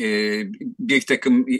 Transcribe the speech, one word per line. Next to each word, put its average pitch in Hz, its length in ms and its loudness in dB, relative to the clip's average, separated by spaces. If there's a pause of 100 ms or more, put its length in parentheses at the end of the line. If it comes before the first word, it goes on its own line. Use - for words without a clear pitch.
e, 110 40 -2 (720)
bir 131 220 0
takım 127 460 2 (140)